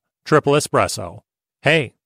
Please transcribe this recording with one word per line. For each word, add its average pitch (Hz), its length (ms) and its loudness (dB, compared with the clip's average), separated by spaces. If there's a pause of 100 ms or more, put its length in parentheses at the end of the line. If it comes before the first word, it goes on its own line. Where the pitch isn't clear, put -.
(260)
Triple 147 260 2
espresso. 110 680 -2 (400)
Hey, 147 320 0 (120)